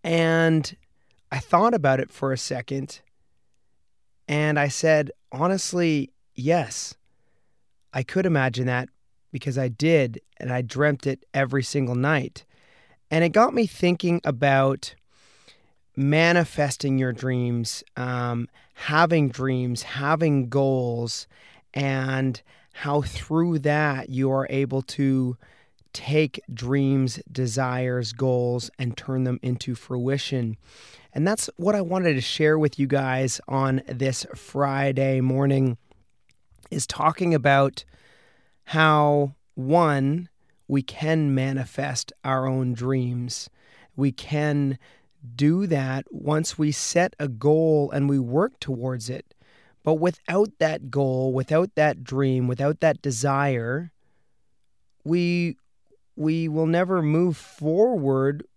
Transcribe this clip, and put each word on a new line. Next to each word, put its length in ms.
And 720
I 80
thought 340
about 260
it 100
for 220
a 60
second, 640
and 300
I 100
said, 420
"Honestly, 800
yes, 600
I 100
could 240
imagine 400
that 240
because 240
I 120
did, 520
and 160
I 80
dreamt 460
it 260
every 300
single 320
night." 500
And 140
it 60
got 240
me 120
thinking 560
about 720
manifesting 1000
your 160
dreams, 680
um, 520
having 560
dreams, 520
having 680
goals, 760
and 720
how 260
through 600
that 500
you 200
are 200
able 320
to 560
take 440
dreams, 680
desires, 800
goals, 680
and 200
turn 260
them 180
into 320
fruition. 840
And 120
that's 300
what 180
I 60
wanted 320
to 80
share 380
with 200
you 80
guys 600
on 380
this 480
Friday 880
morning, 560
is 160
talking 480
about 520
how, 680
one, 760
we 160
can 500
manifest 800
our 200
own 300
dreams. 720
We 160
can 640
do 320
that 420
once 480
we 140
set 480
a 80
goal 640
and 160
we 100
work 400
towards 500
it. 240
But 100
without 540
that 320
goal, 420
without 440
that 260
dream, 460
without 320
that 200
desire, 920
we, 520
we 320
will 180
never 340
move 360
forward 1080